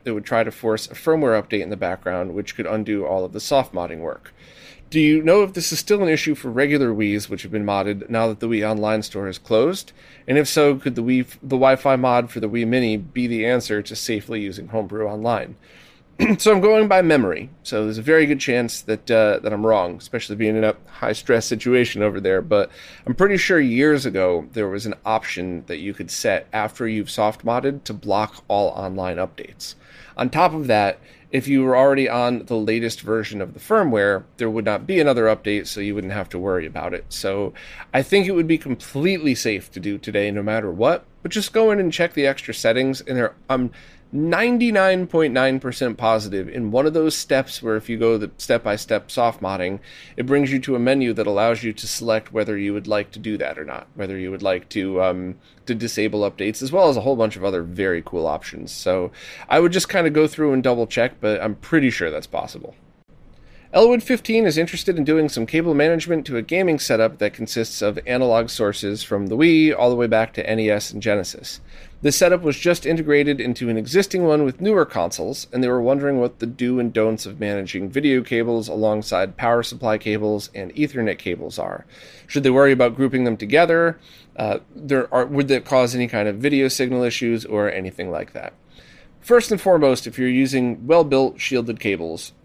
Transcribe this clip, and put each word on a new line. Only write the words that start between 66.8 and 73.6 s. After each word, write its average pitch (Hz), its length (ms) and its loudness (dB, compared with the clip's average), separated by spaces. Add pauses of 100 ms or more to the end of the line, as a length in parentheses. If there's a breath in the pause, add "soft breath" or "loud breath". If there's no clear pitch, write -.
that 104 160 -2
consists - 480 -6
of 104 240 -2
analog 120 420 2
sources 104 540 -4
from 101 240 -4
the 107 100 -4
Wii 156 400 4
all 123 140 4
the 123 60 2
way 120 100 2
back 113 280 0
to - 140 -6
N 110 120 0
E 107 100 2
S 104 220 -2
and 104 100 -10
Genesis. 104 560 -4 (420 loud breath)
This 143 140 2
setup 175 280 4
was 151 140 0
just 170 300 0
integrated 147 540 2
into 120 300 -2